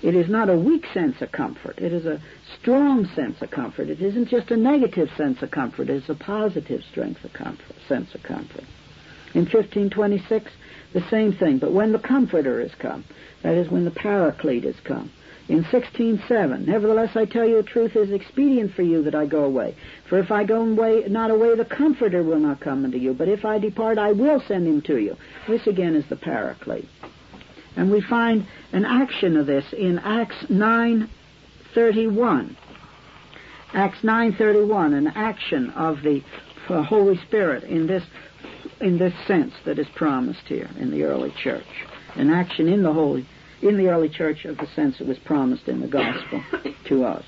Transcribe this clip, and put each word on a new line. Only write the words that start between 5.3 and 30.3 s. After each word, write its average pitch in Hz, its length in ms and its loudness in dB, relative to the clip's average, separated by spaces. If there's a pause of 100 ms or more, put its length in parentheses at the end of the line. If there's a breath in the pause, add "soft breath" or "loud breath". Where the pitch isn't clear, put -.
of 135 100 -8
comfort. 131 380 -6
It 135 140 -2
is - 80 -10
a 208 40 -2
positive 196 760 -4
strength - 340 -8
of - 80 -16
comfort, - 440 -14 (120)
sense - 260 -4
of - 80 -18
comfort. - 420 -12 (680 loud breath)
In 170 140 2
fifteen 208 420 2
twenty-six, 208 640 -2 (400 loud breath)
the 180 180 -2
same 220 220 2
thing. 151 260 2
"But - 140 0
when 214 200 2
the 220 60 2
Comforter 165 600 2
is 139 140 -6
come," - 300 -8 (380 loud breath)
that 165 120 2
is, 175 160 0
when 175 140 2
the 165 60 0
Paraclete 165 760 0
is - 180 -6
come. 107 260 -8 (380 loud breath)
In 160 220 2
sixteen 226 580 0
seven, 170 380 0
"Nevertheless, 220 500 2
I 220 80 2
tell 226 220 0
you 226 100 4
the 214 60 4
truth, 226 340 0
it 208 120 2
is 202 40 -4
expedient 233 600 0
for 190 80 -2
you 165 200 2
that 151 120 0
I 151 120 0
go 147 180 0
away. 131 320 -2 (320 loud breath)
For 180 100 2
if 190 120 0
I 208 140 2
go 220 180 2
away, 226 460 2
not 220 220 0
away, 226 240 4
the 226 100 0
Comforter 226 580 2
will 160 160 2
not 147 220 0
come 135 240 -4
unto 127 140 -2
you. 131 160 0
But 127 140 -2
if 208 160 0
I 214 140 0
depart, 220 380 -2
I 208 160 2
will 269 280 2
send 185 260 -2
him 151 160 2
to 151 160 -2
you." 104 180 -2 (320 loud breath)
This 226 180 0
again 180 280 0
is 147 120 0
the - 100 -8
Paraclete. - 720 -6 (920 loud breath)
And 185 120 2
we 208 100 4
find 233 460 0 (260 loud breath)
an 190 140 0
action 247 500 2
of 147 80 2
this 277 300 0
in 185 240 0
Acts 220 500 -4